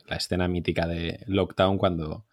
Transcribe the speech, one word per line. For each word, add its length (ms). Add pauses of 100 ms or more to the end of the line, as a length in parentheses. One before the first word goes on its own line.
la 100
escena 320
mítica 380
de 400
Lockdown 520
cuando 540